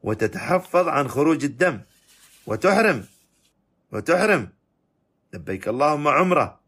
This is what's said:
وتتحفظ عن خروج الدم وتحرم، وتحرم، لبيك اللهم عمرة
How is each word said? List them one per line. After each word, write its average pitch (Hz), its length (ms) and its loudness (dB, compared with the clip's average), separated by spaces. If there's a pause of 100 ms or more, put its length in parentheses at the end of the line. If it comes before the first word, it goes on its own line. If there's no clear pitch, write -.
وتتحفظ 170 840 -2
عن 139 200 0
خروج 143 360 0
الدم 143 360 0 (640)
وتحرم، 180 580 2 (880)
وتحرم، 165 560 0 (840)
لبيك 95 360 -10
اللهم 147 400 0
عمرة 147 600 0